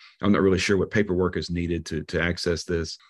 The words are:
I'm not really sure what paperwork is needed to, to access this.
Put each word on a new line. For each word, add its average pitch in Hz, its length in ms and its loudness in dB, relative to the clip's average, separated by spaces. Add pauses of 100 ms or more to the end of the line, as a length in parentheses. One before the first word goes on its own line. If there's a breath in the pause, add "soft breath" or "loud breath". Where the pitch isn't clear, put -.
(220 loud breath)
I'm 101 100 2
not 95 100 4
really 95 180 4
sure 98 180 2
what 85 140 0
paperwork 92 460 0
is 80 120 -6
needed 85 380 -2
to, 78 160 -6
to 80 180 -4
access 85 420 -2
this. 82 340 -4 (120 soft breath)